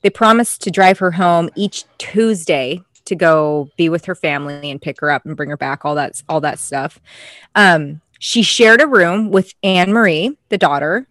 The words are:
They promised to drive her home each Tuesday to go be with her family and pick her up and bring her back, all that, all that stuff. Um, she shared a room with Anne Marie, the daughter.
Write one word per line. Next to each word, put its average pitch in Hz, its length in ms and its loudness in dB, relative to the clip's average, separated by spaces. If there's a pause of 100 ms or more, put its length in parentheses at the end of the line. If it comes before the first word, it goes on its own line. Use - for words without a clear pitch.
They 196 80 2
promised 226 500 0
to 208 80 -6
drive 190 300 4
her 185 100 0
home 170 460 0
each 196 300 -6 (120)
Tuesday 180 840 -2 (220)
to 190 100 -6
go 151 640 2
be 165 100 2
with 160 180 -4
her 185 100 -8
family 143 560 -6
and 147 100 -14
pick - 180 -10
her 147 120 -2
up 139 160 -4
and 156 100 -10
bring 147 100 -6
her 147 100 -8
back, 135 280 -8
all 147 80 -2
that, - 340 -6
all 156 140 -2
that 147 160 -4
stuff. 139 420 -10 (540)
Um, 156 480 2 (160)
she - 240 -2
shared 226 400 4
a 311 60 4
room 202 420 2
with 190 320 0
Anne 185 320 0
Marie, 214 420 0 (140)
the 202 80 -2
daughter. 156 540 -2